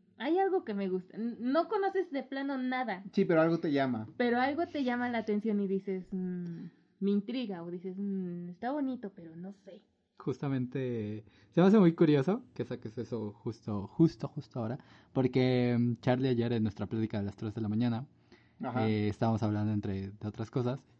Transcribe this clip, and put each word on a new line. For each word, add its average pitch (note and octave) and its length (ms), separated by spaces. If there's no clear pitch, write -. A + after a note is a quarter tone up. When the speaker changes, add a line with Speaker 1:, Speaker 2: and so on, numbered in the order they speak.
Speaker 1:
hay D#4 200
algo F#4+ 280
que G#3+ 80
me G3 160
gusta". F#3 260
N-, A3+ 240
no C#4 300
conoces G4 400
de C#4 120
plano C4+ 360
nada. B3+ 440
Speaker 2:
Sí, G3 100
pero F3 160
algo E3 180
te E3 140
llama. B2+ 340
Speaker 1:
Pero A#3+ 200
algo C#4 300
te C#4+ 160
llama B3 240
la A#3+ 80
atención G#3+ 440
y G3+ 60
dices, F#3+ 460
"Mm, F3+ 540
me G3 100
intriga", G3+ 520
o E3+ 80
dices, F#3 260
"Mm, F3+ 540
está A3+ 200
bonito, C4 460
pero E3 180
no F#3 200
sé". G3 160
Speaker 3:
Justamente, B2+ 1040
se E3 100
me F#3+ 60
hace G#3+ 100
muy F3 160
curioso D#3+ 480
que A#2 140
saques A#2 320
eso A2 340
justo, G#2 560
justo, - 400
justo - 320
ahora, A2+ 180
porque, B2+ 680
mm, A#2+ 220
Charlie B2+ 260
ayer A#2+ 240
en A2 120
nuestra G#2+ 220
plática A2+ 320
de G2+ 60
las G2+ 120
tres G#2+ 180
de A#2 80
la G#2 80
mañana, A#2 360
Speaker 2:
Ajá. A#2+ 240
Speaker 3:
eh, G#2+ 220
estábamos A2 340
hablando G#2+ 300
entre, G2 380
de G#2 180
otras G#2+ 220
cosas, B2 340